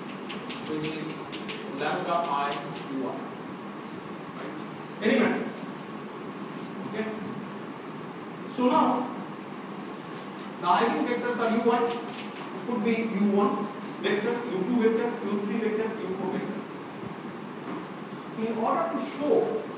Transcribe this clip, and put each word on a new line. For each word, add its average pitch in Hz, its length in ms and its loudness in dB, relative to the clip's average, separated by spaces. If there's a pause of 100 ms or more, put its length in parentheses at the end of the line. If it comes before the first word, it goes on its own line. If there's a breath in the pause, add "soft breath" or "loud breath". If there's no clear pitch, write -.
(680)
which 156 180 0
is 156 200 -2 (720)
lambda 175 340 0
I 143 380 2 (420)
U 135 160 0
I. - 20 0 (1300)
Right? - 180 -6 (480)
Any 214 160 6
matrix. - 480 2 (1200)
Okay? 214 180 -2 (1400)
So 254 180 2
now, 254 180 8 (1700)
the - 60 0
eigenvectors 240 720 4
are 226 180 4
U 233 140 6
I, 233 40 8 (120)
it 233 100 0 (680)
could 208 180 0
be 233 60 6
U 208 400 4
one - 360 4 (360)
vector, 208 300 2
U 240 40 2 (320)
two 247 140 4
vector, 226 260 6 (160)
U 202 220 0
three - 140 2
vector, 220 260 2 (160)
U 190 40 -2 (100)
four 196 160 0
vector. - 260 -2 (1800)
In 226 180 0
order 226 340 4
to 277 80 0
show - 640 4 (160)